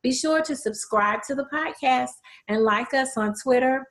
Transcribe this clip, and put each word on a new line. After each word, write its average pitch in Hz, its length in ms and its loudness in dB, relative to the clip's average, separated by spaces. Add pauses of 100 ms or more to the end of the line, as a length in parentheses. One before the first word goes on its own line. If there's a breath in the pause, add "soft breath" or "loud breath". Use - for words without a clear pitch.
Be 254 100 0
sure 311 300 0
to 311 140 -4
subscribe 214 680 -2
to 277 120 -6
the 269 180 -4
podcast 254 580 -2 (360 loud breath)
and 214 160 2
like 220 320 2
us 262 220 0
on 208 180 0
Twitter 262 560 2